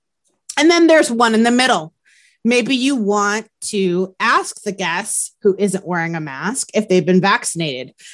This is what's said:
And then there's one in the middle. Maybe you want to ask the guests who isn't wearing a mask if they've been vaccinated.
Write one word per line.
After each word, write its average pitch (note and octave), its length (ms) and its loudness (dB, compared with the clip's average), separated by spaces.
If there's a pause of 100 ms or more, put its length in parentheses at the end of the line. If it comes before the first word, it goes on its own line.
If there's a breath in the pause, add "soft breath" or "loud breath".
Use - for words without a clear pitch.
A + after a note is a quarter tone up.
(580)
And D4+ 120 6
then E4+ 160 4
there's D#4+ 240 4
one A3+ 240 2
in A3 80 4
the A#3 80 2
middle. A#3+ 440 0 (500 soft breath)
Maybe A#3+ 300 2
you C4 220 0
want G#3 500 -2 (200)
to F#3+ 520 -2
ask C4 440 -2
the G3+ 100 -6
guests F#3 720 -6
who F#3+ 160 2
isn't F#3+ 280 -2
wearing E3 300 -4
a E3 40 -6
mask D#3 540 -8
if A3 140 -2
they've F#3 180 2
been F#3 140 4
vaccinated. E3 720 -4 (200 loud breath)